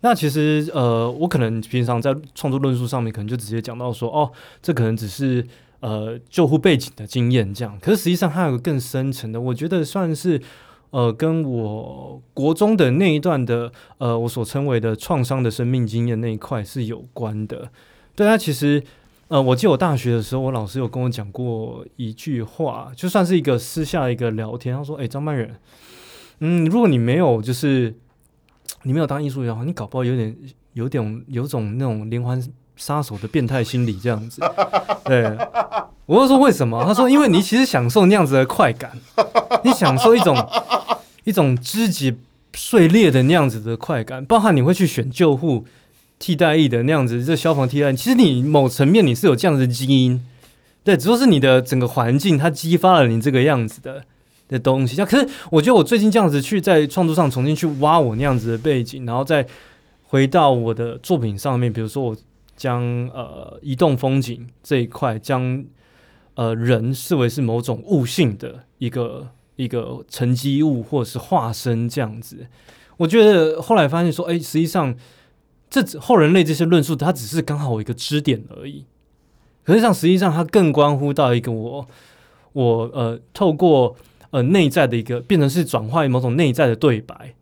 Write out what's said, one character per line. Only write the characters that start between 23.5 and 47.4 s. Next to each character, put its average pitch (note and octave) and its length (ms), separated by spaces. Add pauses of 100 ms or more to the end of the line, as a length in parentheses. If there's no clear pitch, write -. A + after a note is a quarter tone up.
私 D#3 260
下 D#3 200
的 B2+ 80
一 A#2 40
个 A#2 140
聊 A2 280
天， B2 180
他 C#3+ 80
说 D3 160
：“哎， C3 60
张 C#3 160
曼 D3+ 140
远， A#2 180 (840)
嗯， E3 260
如 F#3 120
果 A#3 100
你 C3+ 100
没 A#2+ 180
有， C#3 240
就 A#2+ 140
是， B2+ 400 (880)
你 C3 100
没 D3 60
有 D#3+ 80
当 C#3+ 160
艺 C#3+ 80
术 C3+ 120
家 A#2+ 60
的 A2+ 60
话， A2+ 100
你 E3 80
搞 A2+ 140
不 B2+ 100
好 B2+ 80
有 B2 100
点， A2+ 220 (380)
有 A#2 120
点， A#2 420
有 B2+ 180
种 A#2 320
那 C#3 60
种 A2 260
连 A#2+ 120
环 B2+ 200 (340)
杀 D3 260
手 A2 160
的 G#2 100
变 C3+ 180
态 B2 180
心 B2 220
理 G#2 120
这 A2+ 120
样 A2 180
子。” - 140 (600)
对。 A2+ 340 (680)
我 D#3+ 160
就 C4+ 40
说 C4 160
：“为 C#4 80
什 C3+ 160
么？” A2+ 180
他 F#3+ 80
说 B3 180
：“因 C#4+ 100
为 C#4+ 80
你 F3+ 120
其 G#3 160
实 C4 80
享 B2 240
受 F#3 180
那 F#3+ 60
样 F#3+ 140
子 C3+ 80
的 C3 100
快 B2+ 280
感， A#2+ 260 (640)
你 B3 80
享 D3 260
受 F3 160
一 A#3+ 60
种， F3+ 180 (840)
一 - 80
种 C#3+ 260
肢 G3+ 320
解 C3 280 (360)
碎 F#3 360
裂 F3+ 240
的 B2+ 100
那 C3+ 100
样 D#3 160
子 A2+ 120
的 A2+ 160
快 B2+ 260
感， C3 220
包 A3 160
含 G3+ 160
你 C3+ 40
会 D3+ 140
去 F#3+ 100
选 - 240
救 C#3+ 280
护 C3 280 (540)
替 - 160
代 D#3 220
役 D#3 120
的 A#2 140
那 C3 80
样 C#3+ 160
子， A#2+ 180
这 D#3+ 120
消 E3 180